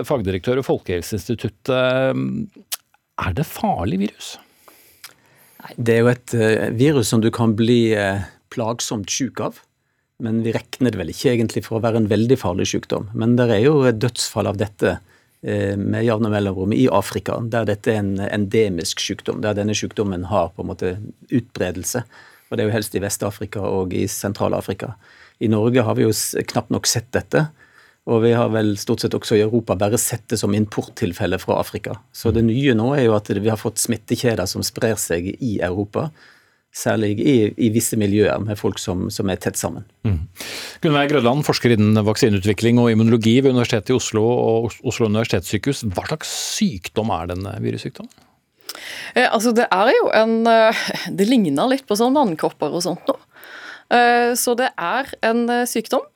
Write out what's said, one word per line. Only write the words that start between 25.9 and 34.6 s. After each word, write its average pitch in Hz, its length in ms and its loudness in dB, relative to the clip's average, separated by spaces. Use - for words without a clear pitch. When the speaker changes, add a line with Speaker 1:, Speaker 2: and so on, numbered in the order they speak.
Speaker 2:
vi 123 60 2
jo 113 100 4
s-, - 240 -6
knapt - 320 -4
nok 110 160 -2
sett - 260 -2
dette, 143 380 0
og 117 160 2
vi 117 160 4
har 117 160 2
vel 107 240 0
stort 107 240 -2
sett 110 160 -2
også 104 220 2
i - 20 6
Europa 110 340 0
bare 104 220 0
sett - 320 -4
det 117 80 -2
som 104 160 0
importtilfelle 104 880 -2
fra 98 160 0
Afrika. 101 380 -6
Så - 180 -6
det 113 140 2
nye 123 320 2
nå 113 160 0
er 139 140 2
jo 113 100 4
at 101 160 -2
vi 101 160 -2
har 110 80 2
fått - 240 -6
smittekjeder 113 640 -2
som 104 140 -6